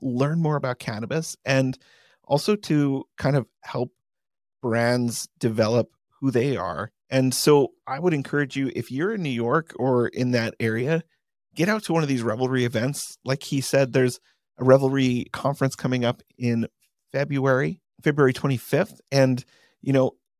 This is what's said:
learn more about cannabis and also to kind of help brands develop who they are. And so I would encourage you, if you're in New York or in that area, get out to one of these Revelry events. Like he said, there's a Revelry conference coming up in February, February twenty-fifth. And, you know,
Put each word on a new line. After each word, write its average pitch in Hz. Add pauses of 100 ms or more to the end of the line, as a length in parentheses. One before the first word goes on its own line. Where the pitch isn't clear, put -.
learn 135
more 151
about 127
cannabis 117
and 131 (480)
also 147
to 147 (140)
kind 135
of 135 (180)
help - (680)
brands 120 (120)
develop 113 (300)
who 135
they 123
are. 90 (180)
And 131
so 147 (160)
I 135
would 170
encourage 143
you, 139
if -
you're 170
in 196
New 143
York 123
or 123
in 127
that 117
area, 127 (540)
get 165
out 214
to -
one 165
of 147
these 131
Revelry 123
events. 120
Like 135
he 139
said, 135
there's 127 (380)
a 123
Revelry 131
conference 135
coming 127
up 120 (160)
in 117 (420)
February, 139 (240)
February 147
twenty-fifth. - (100)
And, 131 (360)
you 139
know, 135 (280)